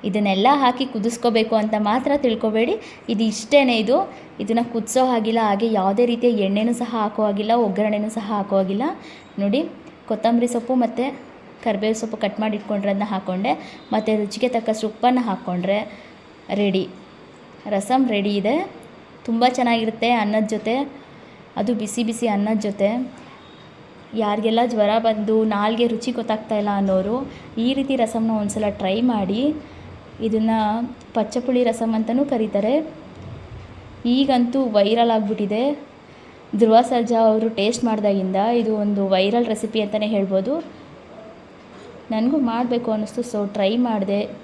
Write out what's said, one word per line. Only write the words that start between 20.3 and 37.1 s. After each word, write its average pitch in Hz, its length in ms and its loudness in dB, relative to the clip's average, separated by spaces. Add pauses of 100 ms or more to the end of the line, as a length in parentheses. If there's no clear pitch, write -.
ಜೊತೆ, 214 200 -2 (840)
ಅದು 220 200 2
ಬಿಸಿ 214 280 -2
ಬಿಸಿ 226 260 -2
ಅನ್ನದ 208 320 0
ಜೊತೆ. 202 220 0 (1300)
ಯಾರಿಗೆಲ್ಲ 220 380 2 (140)
ಜ್ವರ 208 180 4 (160)
ಬಂದು 214 300 2 (180)
ನಾಲ್ಗೆ 220 380 2
ರುಚಿ 233 260 -4
ಗೊತ್ತಾಗ್ತಾ 220 420 -2
ಇಲ್ಲ 208 80 0 (120)
ಅನ್ನೋರು 196 340 2 (500)
ಈ - 20 2 (120)
ರೀತಿ 269 240 0
ರಸಮ್ನ 220 380 0
ಒಂದ್ಸಲ 208 280 -2 (140)
ಟ್ರೈ 190 120 0 (180)
ಮಾಡಿ. 202 280 0 (840)
ಇದನ್ನು 220 320 2 (560)
ಪಚ್ಚಪುಳಿ 247 520 0
ರಸಮ್ 226 300 0
ಅಂತಲೂ 226 340 0
ಕರೀತಾರೆ. 214 400 0 (1400)
ಈಗಂತೂ 254 460 2 (160)
ವೈರಲ್ 226 400 4
ಆಗಿಬಿಟ್ಟಿದೆ. 208 440 0 (1000)
ಧ್ರುವ 226 160 8 (140)
ಸರ್ಜಾ 233 280 2 (120)